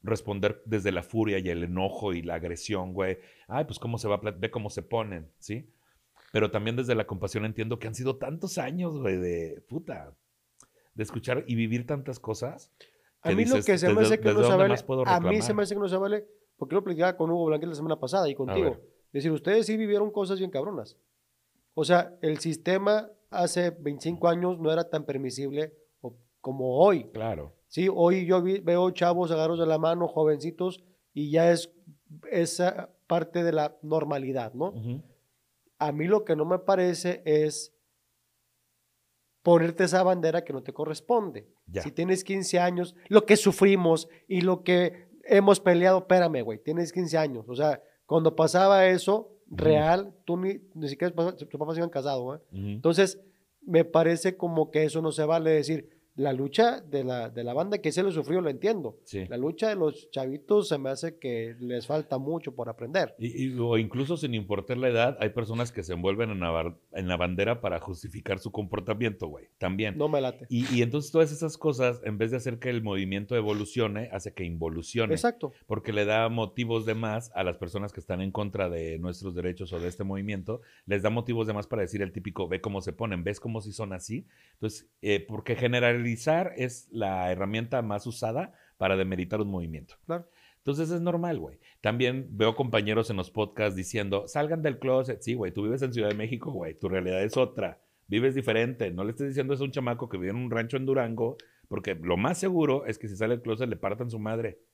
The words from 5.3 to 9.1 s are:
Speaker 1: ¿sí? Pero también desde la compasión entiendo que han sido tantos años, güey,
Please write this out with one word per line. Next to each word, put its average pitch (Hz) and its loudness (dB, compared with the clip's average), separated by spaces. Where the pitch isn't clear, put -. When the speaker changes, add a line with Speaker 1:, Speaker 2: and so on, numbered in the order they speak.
Speaker 1:
¿sí? 117 -10
Pero 107 2
también 110 -2
desde 120 0
la 107 -2
compasión 101 -6
entiendo 113 -6
que - -10
han 110 -8
sido 127 -4
tantos 165 -8
años, 160 -4
güey, 101 0